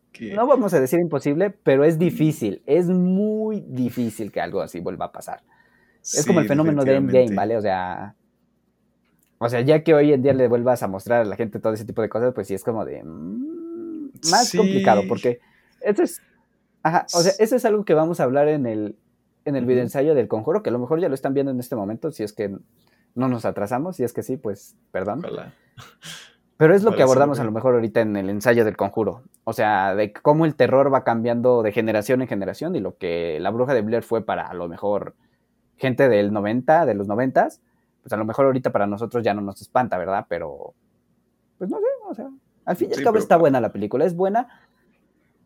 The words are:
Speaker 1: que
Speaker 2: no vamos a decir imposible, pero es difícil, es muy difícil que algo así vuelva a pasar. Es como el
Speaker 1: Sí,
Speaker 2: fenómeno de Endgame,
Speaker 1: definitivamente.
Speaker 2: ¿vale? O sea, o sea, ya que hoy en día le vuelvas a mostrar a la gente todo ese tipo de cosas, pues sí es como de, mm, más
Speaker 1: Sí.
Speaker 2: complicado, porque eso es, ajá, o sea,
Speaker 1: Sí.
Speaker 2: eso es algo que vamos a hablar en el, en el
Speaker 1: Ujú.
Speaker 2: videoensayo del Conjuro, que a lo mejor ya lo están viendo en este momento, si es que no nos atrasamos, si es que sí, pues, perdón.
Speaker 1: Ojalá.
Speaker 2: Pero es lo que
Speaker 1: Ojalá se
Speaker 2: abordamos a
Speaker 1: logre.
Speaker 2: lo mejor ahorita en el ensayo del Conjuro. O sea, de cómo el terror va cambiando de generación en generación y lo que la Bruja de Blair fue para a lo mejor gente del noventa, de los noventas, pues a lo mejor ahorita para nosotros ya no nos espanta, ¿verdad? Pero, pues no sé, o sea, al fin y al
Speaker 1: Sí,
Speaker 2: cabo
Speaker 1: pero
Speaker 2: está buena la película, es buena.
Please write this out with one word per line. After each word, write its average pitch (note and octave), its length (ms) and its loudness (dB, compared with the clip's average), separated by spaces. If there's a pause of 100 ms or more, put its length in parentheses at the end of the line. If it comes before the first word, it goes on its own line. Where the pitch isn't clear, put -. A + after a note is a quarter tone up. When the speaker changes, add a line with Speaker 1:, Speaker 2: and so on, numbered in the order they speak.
(120)
Speaker 1:
que A2+ 220 -12
Speaker 2:
no A3+ 120 0
vamos G#3 280 2
a D#3 60 6
decir C3 200 2
imposible, D#3+ 500 0
pero C#3 340 2
es D#3+ 140 4
difícil, D3 680 0
es E3+ 200 2
muy G3+ 800 0
difícil A#2+ 640 -6
que F2 120 -6
algo F2 180 -4
así E2 180 -8
vuelva E2+ 280 -8
a - 60 -14
pasar. - 300 -16 (600)
Es - 240 -2
como C#3 140 4
el B2+ 40 0
Speaker 1:
Sí, G#2+ 60 -2
Speaker 2:
fenómeno D3 340 2
de C3+ 120 4
Endgame, C3+ 160 0 (120)
Speaker 1:
definitivamente. G#2+ 100 -2
Speaker 2:
¿vale? G#2 220 0
O G#2+ 60 -2
sea, F#2 520 -4 (1200)
o A#2 100 -2
sea, A#2+ 140 0
ya D3+ 200 4
que D#3+ 120 6
hoy D3 180 6
en C3 100 4
día C3+ 120 4
le C3 140 4
vuelvas A#2+ 340 2
a A2 60 -4
mostrar G#2 340 0
a - 20 2
la F#2+ 120 -4
gente A2 240 -6
todo A2 120 0
ese A2 120 -6
tipo G2+ 180 -4
de G#2 60 -2
cosas, B2 260 0
pues G2+ 120 -6
sí G2 80 -6
es F#2+ 80 -8
como A2+ 220 -4
de, C#2 180 -10
mm, D#4 1080 -12 (200)
más B3 200 4
Speaker 1:
Sí. - 80 -2
Speaker 2:
complicado, F#3+ 500 4
porque A#2 320 -2 (400)
eso G#3 220 0
es, - 180 -4 (640)
ajá, D#3+ 320 0
o E3+ 80 2
sea, F#3 100 4
Speaker 1:
Sí. - 100 2
Speaker 2:
eso A#3+ 140 2
es A#3+ 80 0
algo G#3 200 0
que E3 100 2
vamos D#3+ 260 2
a D3+ 40 2
hablar C#3+ 240 2
en D3+ 180 0
el, G#2+ 300 -4 (480)
en C#3+ 120 -4
el B2 80 -2
Speaker 1:
Ujú. B2 60 0
Speaker 2:
videoensayo C3+ 440 2
del A2+ 140 2
Conjuro, D3+ 340 -2
que B2 80 -4
a - 20 -2
lo B2 60 -2
mejor D3 220 -2
ya F3+ 80 0
lo C3+ 60 -2
están C3+ 200 -4
viendo C#3 180 0
en B2 80 -4
este B2 160 -8
momento, A2 360 -6
si - 100 -8
es G#2 100 -6
que G2 240 -6 (580)
no B2+ 140 -2
nos A#2+ 160 -4
atrasamos, A#2+ 520 -4
si B2+ 80 -2
es A2+ 100 -4
que - 80 -6
sí, C3 160 -6
pues, - 380 -10 (160)
perdón. G2+ 260 -6
Speaker 1:
Ojalá. - 340 -12 (1040)
Speaker 2:
Pero D#3 180 6
es - 100 4
lo A#2 80 4
que - 20 -2
Speaker 1:
Ojalá C3 120 4
se C3 40 6
Speaker 2:
abordamos C#3 280 4
a C#3 40 -2
Speaker 1:
logre. A2 80 -2
Speaker 2:
lo G#2+ 40 -4
mejor B2 200 2
ahorita A#2 260 0
en G#2+ 160 0
el F#2+ 140 -4
ensayo A#2 340 2
del G#2 120 0
Conjuro. G2 460 -2 (200)
O A2 100 -6
sea, G2+ 420 0
de G#2 180 -2
cómo D#3 340 2
el D3 80 0
terror C3 400 4
va B2+ 100 2
cambiando A#2+ 580 2
de G#2 100 0
generación A2 500 0
en A#2+ 60 -6
generación G#2 480 -6
y B2 40 -2
lo F#2 160 -8
que E2+ 440 -4
la F#2+ 100 -2
Bruja B2+ 240 0
de A2 80 2
Blair A2 220 -2
fue A2+ 200 -2
para F2 220 -4
a F2+ 80 -14
lo F2 140 -8
mejor G2 460 -4 (640)
gente C3 320 2
del G#2 240 4
noventa, B2 540 2
de A2 80 0
los G2+ 140 -4
noventas, C3 520 0 (420)
pues - 100 -10
a G#2+ 40 -4
lo A2 80 -4
mejor A2+ 220 0
ahorita C3 240 0
para G#2 160 0
nosotros G#2+ 380 -4
ya G#2 100 2
no G#2 60 -6
nos G2 200 -10
espanta, G2+ 380 -2
¿verdad? F#2+ 300 -4
Pero, D#2+ 460 -8 (840)
pues F#3 120 -8
no G#4 80 -4
sé, G4+ 60 -2 (240)
o E4+ 60 -10
sea, C4+ 160 -12 (340)
al F#3 120 -2
fin - 140 -4
y - 20 -4
al - 60 -4
Speaker 1:
Sí, C#3 60 -4
Speaker 2:
cabo A3+ 100 2
Speaker 1:
pero G#3 80 2
Speaker 2:
está F3+ 140 4
buena C#3 240 4
la G#2+ 120 -2
película, G#2+ 320 -2
es F3+ 100 0
buena. G3 340 -2 (960)